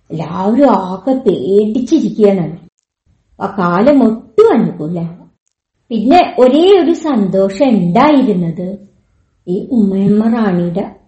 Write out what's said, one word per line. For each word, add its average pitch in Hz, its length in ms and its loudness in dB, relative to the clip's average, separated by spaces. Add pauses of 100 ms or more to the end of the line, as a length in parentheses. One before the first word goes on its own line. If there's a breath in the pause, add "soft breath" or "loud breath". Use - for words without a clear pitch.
(120)
എല്ലാവരും 185 600 0
ആകെ 190 420 -2
പേടിച്ചിരിക്കുകയാണ്. 208 1500 0 (760)
ആ - 160 -8
കാലം 214 480 2
ഒട്ടും 415 460 0
അനുകൂലമല്ല. 170 800 -6 (580)
പിന്നെ 254 500 2
ഒരേ 330 460 4
ഒരു 311 80 0
സന്തോഷം 196 760 0
ഉണ്ടായിരുന്നത് 196 1120 0 (680)
ഈ 185 220 -6
ഉമ്മയമ്മ 208 640 0
റാണിയുടെ 175 640 -2 (120)